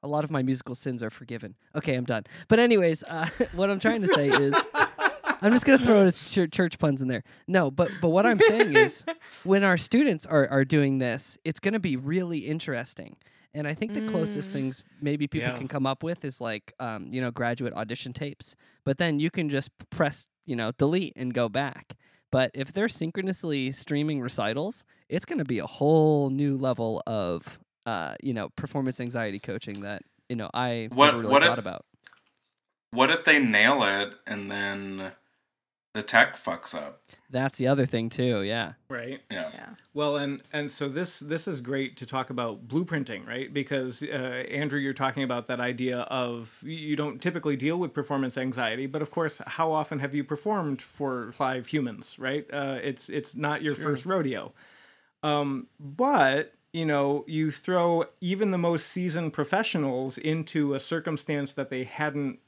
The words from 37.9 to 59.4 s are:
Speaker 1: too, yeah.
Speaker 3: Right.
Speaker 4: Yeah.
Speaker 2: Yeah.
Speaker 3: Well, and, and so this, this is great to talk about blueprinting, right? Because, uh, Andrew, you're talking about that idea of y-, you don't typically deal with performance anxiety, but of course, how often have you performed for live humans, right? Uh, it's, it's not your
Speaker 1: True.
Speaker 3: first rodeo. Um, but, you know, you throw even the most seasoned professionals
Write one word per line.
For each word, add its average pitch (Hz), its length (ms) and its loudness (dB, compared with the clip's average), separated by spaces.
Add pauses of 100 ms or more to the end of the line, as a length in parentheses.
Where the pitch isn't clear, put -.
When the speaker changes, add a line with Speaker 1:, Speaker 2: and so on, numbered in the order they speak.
Speaker 1:
too, 120 320 0
yeah. 104 320 -4 (140)
Speaker 3:
Right. 131 320 -10 (120)
Speaker 4:
Yeah. - 220 -6
Speaker 2:
Yeah. - 160 -16 (240)
Speaker 3:
Well, 147 220 0
and, 143 260 -4 (120)
and 147 180 -4
so 143 160 -6
this, 170 320 -6
this 156 280 -6
is 156 120 -6
great 131 380 -6
to 123 80 -12
talk 131 240 -4
about 117 380 -6
blueprinting, 139 600 -4
right? 123 240 -8
Because, 135 520 -4
uh, - 20 -8 (440)
Andrew, 143 300 -4
you're 139 140 -2
talking 135 300 -2
about 123 240 -4
that 123 120 -4
idea 123 420 -2
of 120 600 -6
y-, 151 80 -12
you 151 240 -4
don't 143 260 -4
typically 151 360 -2
deal 151 200 -2
with 175 160 -4
performance 139 440 -2
anxiety, 127 480 -2
but 143 160 -6
of 147 80 -6
course, 160 360 -4
how 160 260 -2
often 151 280 -2
have 135 140 -4
you 143 100 -2
performed 156 580 -4
for 123 580 -6
live 131 280 -2
humans, 123 520 -6
right? 139 340 -4
Uh, 139 300 -4
it's, 127 260 -8
it's 147 260 -6
not 147 280 -2
your 147 120 -2
Speaker 1:
True. - 100 -10
Speaker 3:
first 143 200 -2
rodeo. 143 460 -2 (720)
Um, 143 440 -2 (120)
but, 147 760 2 (200)
you 165 120 -2
know, 143 420 2
you 156 240 0
throw 170 540 2 (160)
even 190 300 0
the 185 80 0
most 170 280 2
seasoned 170 460 -2
professionals 139 840 -2